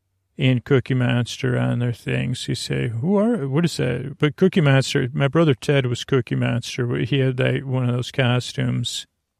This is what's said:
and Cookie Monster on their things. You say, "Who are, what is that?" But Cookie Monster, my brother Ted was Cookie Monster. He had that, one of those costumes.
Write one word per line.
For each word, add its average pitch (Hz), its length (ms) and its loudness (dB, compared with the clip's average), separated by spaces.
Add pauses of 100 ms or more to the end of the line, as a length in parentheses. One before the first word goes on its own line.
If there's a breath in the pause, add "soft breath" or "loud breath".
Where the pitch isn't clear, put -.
(380)
and 131 280 0
Cookie 131 300 2
Monster 123 640 -2
on 123 220 0
their 120 140 -2
things. 131 540 -4
You 131 80 -4
say, 135 320 -4
"Who 123 300 -2
are, 208 300 0
what 139 160 0
is - 140 -2
that?" 135 400 -4
But 147 200 0
Cookie 185 240 4
Monster, 135 520 4
my 143 140 2
brother 160 260 4
Ted 139 320 0
was 123 200 -2
Cookie 135 300 0
Monster. 123 640 -2
He - 220 0
had 131 180 0
that, 131 280 0
one 127 220 -2
of 120 80 0
those 123 160 -4
costumes. 123 960 -2 (340)